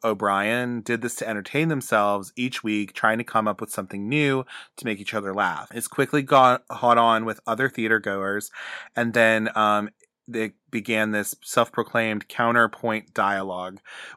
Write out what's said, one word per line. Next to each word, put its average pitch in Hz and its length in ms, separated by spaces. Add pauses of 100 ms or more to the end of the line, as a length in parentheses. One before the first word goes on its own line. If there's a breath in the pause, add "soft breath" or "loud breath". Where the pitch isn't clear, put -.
O'Brien, 110 800
did 117 200
this 117 140
to - 120
entertain 113 420
themselves 104 640
each 127 260
week, 104 320
trying 110 260
to 120 40
come 110 240
up 101 140
with 110 100
something 101 380
new 139 340 (320 loud breath)
to - 100
make 107 140
each 101 140
other 101 200
laugh. 92 400
It's 117 140
quickly 143 340
got, 131 460
caught 120 300
on 113 260
with 110 240
other 117 220
theater 110 300
goers, 98 520 (440 loud breath)
and 117 180
then, 110 420
um, 104 340 (380)
they 110 240 (180)
began 110 400
this 104 320
self-proclaimed 113 880
counterpoint 117 880
dialogue, 98 640 (380 loud breath)